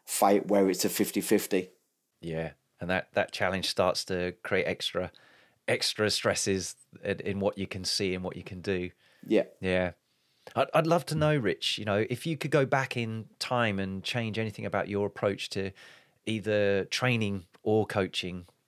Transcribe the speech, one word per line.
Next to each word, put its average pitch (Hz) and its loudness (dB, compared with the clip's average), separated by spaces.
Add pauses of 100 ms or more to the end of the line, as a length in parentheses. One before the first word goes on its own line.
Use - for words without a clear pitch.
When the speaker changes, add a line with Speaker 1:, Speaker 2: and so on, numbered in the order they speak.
Speaker 1:
fight 101 4
where 98 6
it's 90 2
a 104 2
fifty - 0
fifty. 95 0 (500)
Speaker 2:
Yeah, 80 -6 (280)
and 87 -4
that, 92 -2
that - 2
challenge 92 -2
starts - 2
to 90 -2 (100)
create 95 0
extra, 90 -4 (560)
extra 107 0
stresses 95 0 (260)
in, - -4
in 101 -4
what 98 0
you 95 -4
can 90 -8
see 95 0
and 92 -4
what 92 -6
you 87 -12
can 92 -12
do. 90 -2 (360)
Speaker 1:
Yeah. 107 4 (160)
Speaker 2:
Yeah. 92 0 (640)
I'd, - 2
I'd 160 4
love 165 2
to - -4
know, 151 4
Rich, - -2
you 104 -10
know, 107 2
if 123 -6
you 160 -2
could 143 -6
go 143 4
back 135 0
in 110 -4 (140)
time 113 0
and 95 -4
change 113 -4
anything 107 -4
about 90 -2
your 101 0
approach 101 -2
to 98 -4 (560)
either 104 2
training 104 0 (160)
or 107 4
coaching, 90 -2 (240)